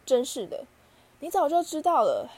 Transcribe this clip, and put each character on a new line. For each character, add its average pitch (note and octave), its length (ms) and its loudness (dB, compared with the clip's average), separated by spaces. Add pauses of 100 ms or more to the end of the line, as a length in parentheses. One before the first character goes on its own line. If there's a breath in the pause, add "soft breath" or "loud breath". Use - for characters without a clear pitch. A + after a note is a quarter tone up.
真 B3 180 2
是 B3 240 -8
的。 - 160 -10 (560 soft breath)
”“你 D#4 100 -10
早 E4+ 200 2
就 E4+ 120 2
知 D#4+ 200 -6
道 D#4+ 220 4
了。” B2+ 340 0